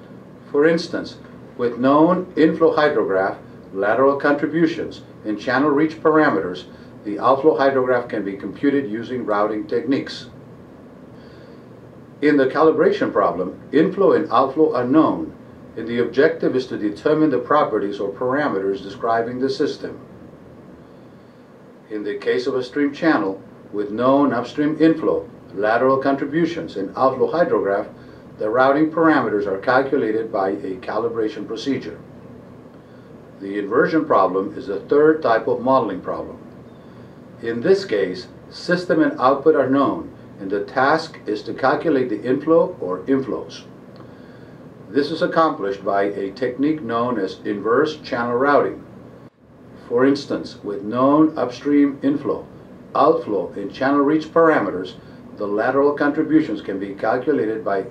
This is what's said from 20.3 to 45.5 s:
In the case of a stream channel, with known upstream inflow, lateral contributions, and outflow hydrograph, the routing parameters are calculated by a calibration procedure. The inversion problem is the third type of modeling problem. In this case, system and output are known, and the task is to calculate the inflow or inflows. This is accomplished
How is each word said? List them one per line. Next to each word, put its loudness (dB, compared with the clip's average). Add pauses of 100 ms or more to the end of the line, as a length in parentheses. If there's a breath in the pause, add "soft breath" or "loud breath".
In -8
the -6
case -2
of 0
a -2
stream -2
channel, -2 (300)
with -4
known 2
upstream -2
inflow, 2 (260)
lateral 2
contributions, -2
and -4
outflow 2
hydrograph, 0 (480 loud breath)
the -4
routing 2
parameters 2
are -2
calculated 0
by 0
a -6
calibration -4
procedure. -6 (1400 loud breath)
The -6
inversion 0
problem 0
is -12
the -6
third 4
type 0
of -2
modeling 0
problem. -8 (1040 loud breath)
In -4
this 2
case, -2 (240)
system 0
and 0
output 4
are 2
known, 0 (280 loud breath)
and -10
the -2
task 0
is -4
to -8
calculate 0
the -4
inflow 2
or -4
inflows. -4 (1300 loud breath)
This 0
is -4
accomplished 0